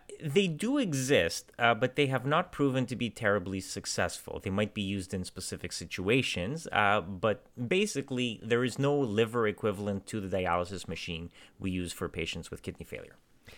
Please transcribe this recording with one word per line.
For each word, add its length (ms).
they 260
do 300
exist, 800
uh, 160
but 220
they 100
have 180
not 260
proven 360
to 100
be 140
terribly 500
successful. 840
They 60
might 240
be 80
used 320
in 100
specific 520
situations, 1000
uh, 300
but 420
basically 720
there 220
is 140
no 200
liver 480
equivalent 600
to 160
the 120
dialysis 540
machine 420
we 120
use 220
for 160
patients 420
with 120
kidney 240
failure. 300